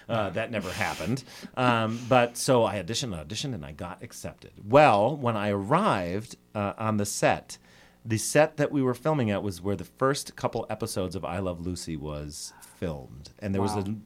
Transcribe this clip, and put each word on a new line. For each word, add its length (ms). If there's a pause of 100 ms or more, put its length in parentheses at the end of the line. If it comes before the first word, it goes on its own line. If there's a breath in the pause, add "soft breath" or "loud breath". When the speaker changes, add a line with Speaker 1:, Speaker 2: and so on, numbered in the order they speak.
Speaker 1:
uh, 220
that 220
never 200
happened. 580
<laughs> 40 (240 loud breath)
Um, 500
but 300
so 280
I 100
auditioned, 440
auditioned, 360
and 100
I 60
got 320
accepted. 480 (120)
Well, 540
when 180
I 140
arrived, 840 (180)
uh, 240
on 200
the 80
set, 520 (480 soft breath)
the 140
set 380
that 140
we 120
were 100
filming 380
at 100
was 180
where 160
the 100
first 500
couple 340
episodes 460
of 100
I 140
Love 260
Lucy 320
was 640
filmed. 760
And 160
there 80
was 100
Speaker 2:
Wow. 140
Speaker 1:
a 80 (100)